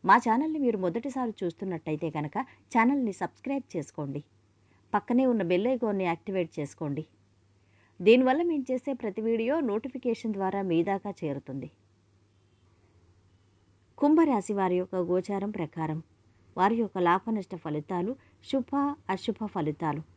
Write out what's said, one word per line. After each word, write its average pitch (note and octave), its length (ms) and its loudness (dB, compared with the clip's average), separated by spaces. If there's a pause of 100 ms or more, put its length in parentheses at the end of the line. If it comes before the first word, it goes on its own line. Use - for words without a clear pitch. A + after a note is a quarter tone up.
మా F#3+ 140 8
ఛానల్ని C#4 420 0
మీరు A#3+ 240 0
మొదటిసారి A#3 560 -4
చూస్తున్నట్టయితే E3 720 -6
కనుక D3+ 240 -4 (360)
ఛానల్ని A#3+ 400 4
సబ్స్క్రైబ్ C4 580 -6
చేసుకోండి, D3 500 -8 (720)
పక్కనే A#3+ 380 2
ఉన్న G#3+ 120 0
బెల్ F3+ 280 2
ఐకాన్ని G#3 360 0
యాక్టివేట్ E3+ 460 -4
చేసుకోండి. D3 500 -6 (960)
దీనివల్ల B3+ 440 6
మేము D4+ 220 0
చేసే B3+ 260 -4 (100)
ప్రతి G#3+ 200 -6
వీడియో A3+ 320 0 (160)
నోటిఫికేషన్ A3+ 680 -4
ద్వారా F#3+ 260 -2
మీ E3+ 200 2
దాకా G3 280 -2
చేరుతుంది. C#3 580 -8 (2250)
కుంభరాశి D4 560 4
వారి F#3 280 0
యొక్క F#3 240 -4
గోచారం F#3+ 460 -2
ప్రకారం D#3+ 500 -4 (540)
వారి G#3 260 2
యొక్క G3 160 -2 (100)
లాభ F3+ 160 4 (140)
నష్ట F#3+ 180 -8
ఫలితాలు, F3 560 -4 (380)
శుభ C4+ 260 -2 (340)
అశుభ G3+ 360 -4
ఫలితాలు D#3 580 -4 (140)